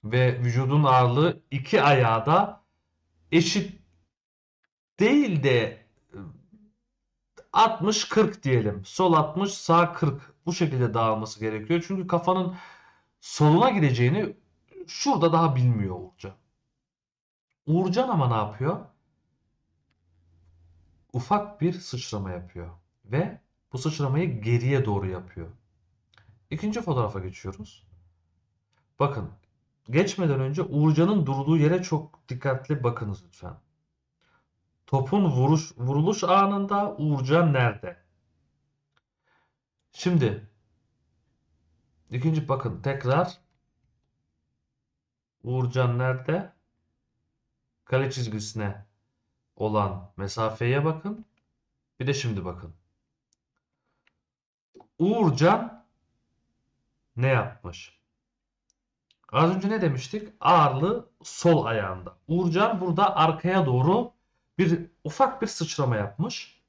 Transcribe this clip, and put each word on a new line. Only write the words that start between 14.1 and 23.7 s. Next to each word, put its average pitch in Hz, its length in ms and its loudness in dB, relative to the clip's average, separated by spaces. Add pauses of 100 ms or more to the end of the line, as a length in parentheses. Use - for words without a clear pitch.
şurada 170 460 0
daha 160 220 2
bilmiyor 107 440 2
Uğurcan. - 360 -16 (1300)
Uğurcan 185 440 2
ama 156 180 2
ne 117 80 2
yapıyor? 110 500 -4 (2250)
Ufak 208 480 -2
bir 170 120 0
sıçrama 104 580 -10
yapıyor. 87 380 -12 (360)
Ve 143 360 -6 (320)